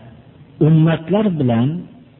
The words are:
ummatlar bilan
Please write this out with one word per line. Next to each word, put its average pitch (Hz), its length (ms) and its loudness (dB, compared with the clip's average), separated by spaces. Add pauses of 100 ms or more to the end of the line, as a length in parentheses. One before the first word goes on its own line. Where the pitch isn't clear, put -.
(580)
ummatlar 160 720 2
bilan 123 380 -2 (500)